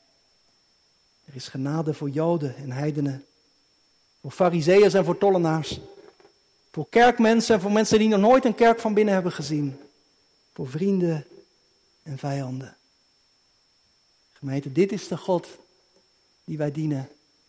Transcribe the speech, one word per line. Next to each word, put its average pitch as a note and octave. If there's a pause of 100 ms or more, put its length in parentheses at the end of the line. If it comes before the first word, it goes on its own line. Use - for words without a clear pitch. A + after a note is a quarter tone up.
(1200)
Er C#3
is B2+
genade D3
voor D3
Joden D3
en C#3
heidenen. C#3+ (960)
Voor C3+
fariseeërs F3+
en F#3+
voor E3
tollenaars. E3+ (920)
Voor -
kerkmensen A3+
en G3
voor G3+
mensen G#3+
die G#3+
nog G#3
nooit B3+
een A#3
kerk A#3
van G#3+
binnen G#3
hebben F3+
gezien. C#3+ (720)
Voor D#3
vrienden E3+ (760)
en C3+
vijanden. C3 (1600)
Gemeente, C#3
dit E3+
is G#3
de F3
God F3 (960)
die D#3
wij D3
dienen. C#3+ (400)